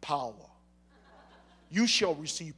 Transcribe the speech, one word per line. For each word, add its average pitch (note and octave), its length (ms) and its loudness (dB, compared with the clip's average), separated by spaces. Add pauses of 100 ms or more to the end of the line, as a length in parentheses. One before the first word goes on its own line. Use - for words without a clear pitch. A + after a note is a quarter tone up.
Power. B2 500 -6 (1200)
You G#3 160 4
shall G3 280 4
receive D3+ 440 -8